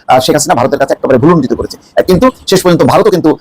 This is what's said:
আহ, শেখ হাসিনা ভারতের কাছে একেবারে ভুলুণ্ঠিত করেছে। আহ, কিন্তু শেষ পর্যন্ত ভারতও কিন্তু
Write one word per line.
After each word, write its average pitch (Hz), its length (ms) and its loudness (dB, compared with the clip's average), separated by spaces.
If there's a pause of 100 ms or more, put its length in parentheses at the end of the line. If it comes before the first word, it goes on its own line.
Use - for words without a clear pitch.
আহ, 131 120 2
শেখ 151 160 0
হাসিনা 151 200 -2
ভারতের 127 240 -2
কাছে 135 140 -2
একেবারে 127 240 -2
ভুলুণ্ঠিত 139 360 0
করেছে। - 240 -8
আহ, - 260 -6
কিন্তু 185 280 2 (180)
শেষ 185 140 0
পর্যন্ত 170 200 0
ভারতও 165 280 2
কিন্তু 156 300 0